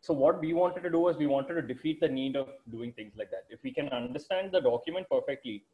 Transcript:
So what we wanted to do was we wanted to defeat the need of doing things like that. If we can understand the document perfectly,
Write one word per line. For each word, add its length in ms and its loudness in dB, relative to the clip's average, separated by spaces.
So 100 -2
what 260 6
we 140 -2
wanted 300 2
to 80 -2
do 80 4
was 180 4
we 100 0
wanted 280 0
to 80 0
defeat 360 -4
the 120 4
need 260 -2
of 120 -2
doing 220 -8
things 240 -16
like 140 -8
that. 180 -8
If 140 -18
we 100 -8
can 160 -4
understand 640 -4
the 80 4
document 500 0
perfectly, 640 -2